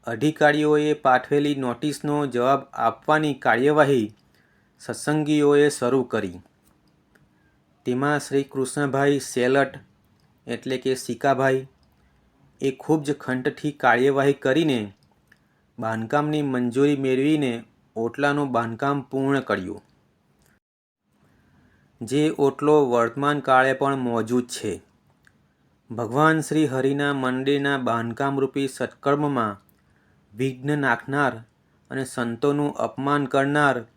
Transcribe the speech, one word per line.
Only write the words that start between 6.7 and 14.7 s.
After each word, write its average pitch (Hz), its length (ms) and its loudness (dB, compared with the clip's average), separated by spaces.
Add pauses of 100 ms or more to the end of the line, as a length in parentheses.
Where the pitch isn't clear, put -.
તેમાં 139 340 0
શ્રી 139 240 -2
કૃષ્ણભાઈ 139 760 0
સેલટ 135 560 0 (720)
એટલે 127 320 -6
કે 131 160 0
સિકાભાઈ 131 760 0 (920)
એ 135 100 0
ખૂબ 151 320 -2
જ 143 160 -4
ખંતથી 127 540 -6
કાર્યવાહી 135 600 2
કરીને 131 600 0 (840)